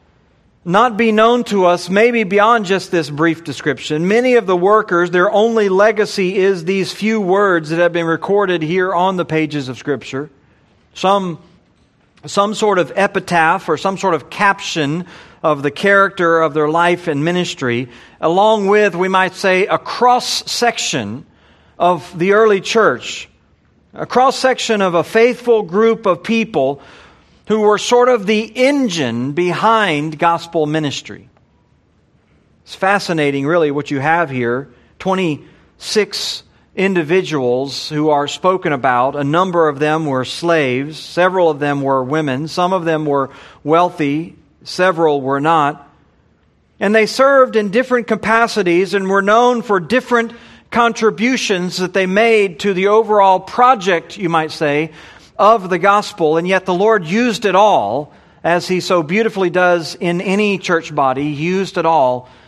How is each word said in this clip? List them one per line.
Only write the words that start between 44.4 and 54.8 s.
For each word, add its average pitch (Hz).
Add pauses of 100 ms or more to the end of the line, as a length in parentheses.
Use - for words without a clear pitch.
Several 160
were 135
not. 151 (880)
And 202
they 214
served 254
in 208
different 247
capacities 196
and 196
were 196
known 233
for 196
different 233 (380)
contributions 214
that 185
they 190
made 202
to 196
the 190
overall 208
project, 190
you 190
might 160
say, 156 (460)